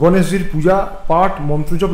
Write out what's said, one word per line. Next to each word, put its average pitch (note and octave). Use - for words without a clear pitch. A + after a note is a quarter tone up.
গণেশজির F#3
পূজা D#3
পাঠ, F3
মন্ত্রজপ D#3+